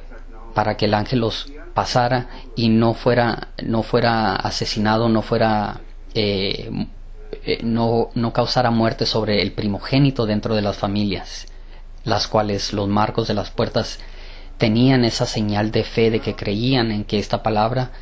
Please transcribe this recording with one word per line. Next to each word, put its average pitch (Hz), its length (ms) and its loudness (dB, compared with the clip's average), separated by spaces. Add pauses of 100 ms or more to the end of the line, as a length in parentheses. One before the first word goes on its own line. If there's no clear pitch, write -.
(540)
para 107 220 2
que - 80 -2
el 104 100 4
ángel 107 260 0
los - 300 -4 (240)
pasara 120 540 0 (260)
y 117 140 2
no 113 260 6
fuera, 120 540 2 (140)
no 110 200 0
fuera 113 540 2
asesinado, 110 720 0
no 110 140 4
fuera, 107 580 0 (340)
eh, 101 560 0 (760)
eh, - 180 0
no, 117 520 2
no 117 180 0
causara 123 380 2
muerte 113 360 2
sobre 107 360 2
el 98 100 -2
primogénito 127 760 2
dentro 107 280 0
de 107 80 2
las 101 140 0
familias, 101 680 -2 (580)
las 107 240 0
cuales 104 440 0
los 101 160 0
marcos 110 380 2
de 110 80 0
las 98 160 -4
puertas - 480 -2 (600)
tenían 120 460 6
esa 117 220 0
señal 107 440 0
de 110 140 0
fe 113 260 2
de 110 100 0
que 107 160 -4
creían 113 540 0
en 104 140 -2
que 104 140 -2
esta 107 240 -2
palabra, 113 480 0 (120)